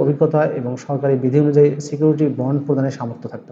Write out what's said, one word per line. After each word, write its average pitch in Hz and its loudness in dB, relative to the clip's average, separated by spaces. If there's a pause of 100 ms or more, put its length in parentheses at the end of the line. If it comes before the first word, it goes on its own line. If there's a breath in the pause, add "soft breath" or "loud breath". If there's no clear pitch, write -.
অভিজ্ঞতা 151 2 (200)
এবং 123 -6 (140)
সরকারি 139 0
বিধি 131 0
অনুযায়ী 147 6 (180)
সিকিউরিটি 151 2 (140)
বন্ড 135 0
প্রদানের 135 -2
সামর্থ্য 117 -10
থাকতে - -16